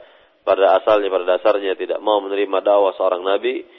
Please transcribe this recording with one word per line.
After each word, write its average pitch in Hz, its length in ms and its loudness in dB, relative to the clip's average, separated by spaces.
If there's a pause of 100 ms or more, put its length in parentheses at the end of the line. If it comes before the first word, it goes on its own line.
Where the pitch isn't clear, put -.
(420)
pada 95 400 2
asalnya, 101 320 0
pada 90 240 0
dasarnya 101 400 0
tidak 87 240 -6
mau 107 160 2
menerima 98 480 -4
dakwah 101 320 2
seorang 90 240 -2
nabi, 104 400 -2 (180)